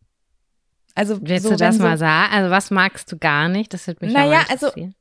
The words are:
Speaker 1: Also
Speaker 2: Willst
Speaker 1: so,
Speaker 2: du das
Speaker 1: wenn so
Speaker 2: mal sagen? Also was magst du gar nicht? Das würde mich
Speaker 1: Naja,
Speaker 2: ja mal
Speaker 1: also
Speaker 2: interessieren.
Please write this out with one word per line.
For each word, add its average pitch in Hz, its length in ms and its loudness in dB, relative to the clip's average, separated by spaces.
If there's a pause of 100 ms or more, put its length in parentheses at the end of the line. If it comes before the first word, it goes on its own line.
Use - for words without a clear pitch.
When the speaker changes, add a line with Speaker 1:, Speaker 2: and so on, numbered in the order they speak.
(960)
Speaker 1:
Also 202 260 -4
Speaker 2:
Willst 180 240 -4
Speaker 1:
so, 220 60 0
Speaker 2:
du 190 60 2
das 175 180 4
Speaker 1:
wenn 220 60 2
so - 40 2
Speaker 2:
mal 165 140 2
sagen? 160 340 2
Also 190 180 2
was 190 200 0
magst 190 420 -2
du 165 60 -12
gar 151 320 0
nicht? 202 240 -4
Das - 120 -12
würde 175 200 -10
mich 226 80 -2
Speaker 1:
Naja, 285 180 2
Speaker 2:
ja 320 60 4
mal 320 100 0
Speaker 1:
also 262 180 -4
Speaker 2:
interessieren. 185 340 -8